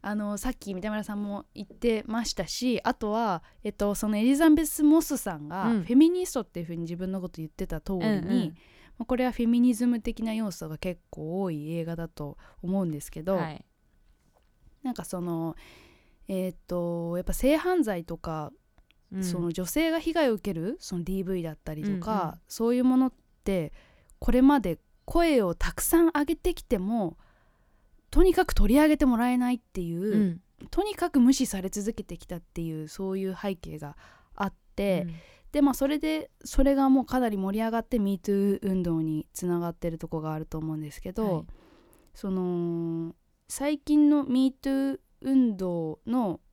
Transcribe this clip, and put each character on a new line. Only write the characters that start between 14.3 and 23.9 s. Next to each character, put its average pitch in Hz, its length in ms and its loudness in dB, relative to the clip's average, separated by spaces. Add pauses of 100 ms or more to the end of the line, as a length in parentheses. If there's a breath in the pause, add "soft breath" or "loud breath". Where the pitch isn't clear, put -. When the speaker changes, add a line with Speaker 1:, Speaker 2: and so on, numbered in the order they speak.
Speaker 1:
な 254 100 -6
ん - 20 -6
か - 100 -10
そ 180 160 -8
の、 165 360 -4 (720 soft breath)
え 185 220 -4
っ 175 60 -14 (120)
と、 170 480 -4
や 180 60 -4
っ - 20 -8
ぱ - 80 -2
性 277 240 4
犯 359 260 2
罪 190 220 -2
と 165 120 -10
か、 156 360 -8 (580)
Speaker 2:
う 190 80 -10
ん。 190 60 -4
Speaker 1:
そ 170 160 -4
の 170 100 -2
女 180 160 -6
性 320 240 0
が 330 80 -2
被 330 140 -4
害 311 180 2
を 226 40 0
受 202 80 -8
け 196 120 -4
る、 180 240 -6
そ - 180 -8
の 175 60 -4
デ 185 120 -6
ィ 190 80 -4
ー - 20 -4
ブ 185 120 -4
イ 175 60 -4
だ 160 100 -8
っ 151 40 -16
た - 180 -12
り 151 80 -10
と 196 220 -4
か、 208 180 0
Speaker 2:
う 170 40 -2
ん - 20 -4
う 160 40 -8
ん。 - 140 -18
Speaker 1:
そ 226 220 -2
う 240 80 2
い - 20 2
う 254 60 2
も 254 120 4
の 262 120 4
っ - 40 -4 (300)
て、 175 300 -2 (480 soft breath)